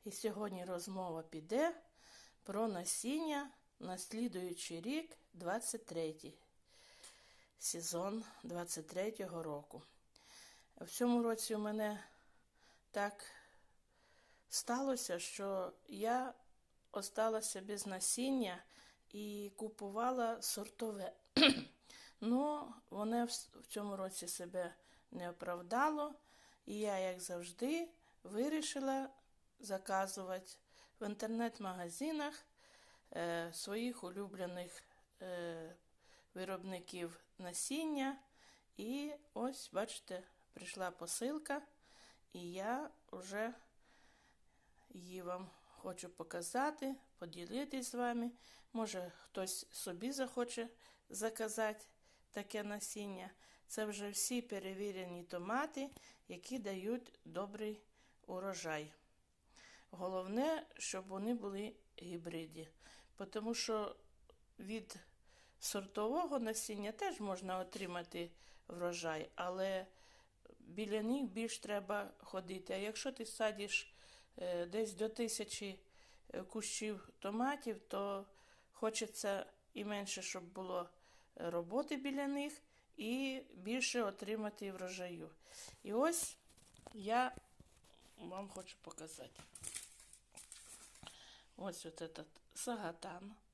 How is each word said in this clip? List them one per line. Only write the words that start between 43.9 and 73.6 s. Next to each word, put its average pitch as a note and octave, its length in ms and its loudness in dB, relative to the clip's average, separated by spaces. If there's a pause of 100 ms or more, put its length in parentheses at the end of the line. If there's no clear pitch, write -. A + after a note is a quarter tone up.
її F#3 320 -10
вам F3+ 280 -4 (180)
хочу F#3 420 -8
показати, C4+ 880 0 (220)
поділитись A3+ 720 -2
з - 40 -6
вами. A#3+ 360 2 (420)
Може, G#3 380 0 (120)
хтось - 480 -2
собі F#3+ 400 -2
захоче B3 580 0 (400)
заказати G#3+ 760 2 (460)
таке G#3 320 -2
насіння. G3+ 640 -4 (380)
Це G#3+ 180 0
вже G3+ 240 -2
всі A#3+ 320 4
перевірені F#3+ 840 -2
томати, B3+ 680 0 (380)
які F#3 320 -4
дають G#3 680 -2
добрий G#3 560 -4 (460)
урожай. E3+ 640 -2 (960)
Головне, F#3+ 760 2 (120)
щоб F#3+ 300 -4
вони G3 260 2
були G#3 400 -2 (280)
гібриді, E3 680 -6 (600)
тому A3 240 0
що A3 420 2 (640)
від G#3+ 360 -6 (640)
сортового A#3 800 2
насіння A3 520 0
теж - 280 0
можна F#3 400 0
отримати F3 720 -2 (360)
врожай, E3+ 680 0
але F#3 500 2 (760)
біля G#3 420 0
них B3 220 4
більш A3+ 360 -2
треба G3+ 580 0
ходити. F#3 560 -4
А F#3+ 40 0
якщо A3 340 -2
ти A#3 140 -4
садиш, G#3 680 0 (440)